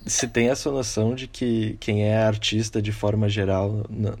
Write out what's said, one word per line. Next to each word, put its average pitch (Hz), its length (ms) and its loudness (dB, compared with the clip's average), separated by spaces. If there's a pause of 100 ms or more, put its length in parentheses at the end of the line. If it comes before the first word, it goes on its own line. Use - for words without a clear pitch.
se - 240 -2
tem 117 220 2
essa 139 200 -2
noção 117 440 0
de 131 120 -8
que 113 540 -2
quem 104 260 2
é 107 120 4
artista 110 640 0
de 107 100 -2
forma 104 340 2
geral 101 640 0
n-, 107 320 -2